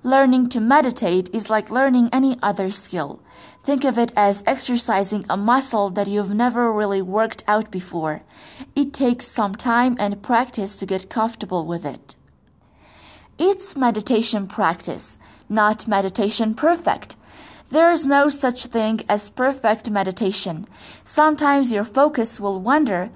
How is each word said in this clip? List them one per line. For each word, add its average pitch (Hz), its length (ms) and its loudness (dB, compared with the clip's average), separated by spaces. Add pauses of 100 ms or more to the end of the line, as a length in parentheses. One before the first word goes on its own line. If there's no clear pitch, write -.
Learning 254 440 4
to 247 100 -2
meditate 220 720 2
is 214 160 -2
like 214 220 -2
learning 247 400 4
any 262 320 2
other 196 260 -2
skill. - 520 -4 (400)
Think 277 240 -2
of 233 120 0
it 233 200 0
as 202 280 2
exercising 233 840 0
a 196 80 -2
muscle 214 540 0
that 202 180 -4
you've 202 240 -2
never 233 400 0
really 202 280 -2
worked 214 460 -2
out 214 240 0
before. 160 520 -6 (520)
It 285 160 0
takes 247 340 0
some 202 300 -2
time 240 420 0
and 202 240 -4
practice 240 540 -2
to 190 100 -8
get 185 240 -6
comfortable 214 560 -4
with 170 200 -6
it. - 320 -12 (1200)
It's 381 400 0
meditation 226 680 0
practice, - 720 -2 (300)
not 214 400 0
meditation 208 640 0
perfect. - 640 0 (560)
There 330 180 6
is 339 140 2
no 277 240 4
such 254 380 -2
thing 220 420 -2
as 208 220 0
perfect 254 600 -2
meditation. 190 800 -2 (380)
Sometimes 285 680 4
your 208 140 0
focus 262 560 2
will 196 180 -4
wander, 226 560 0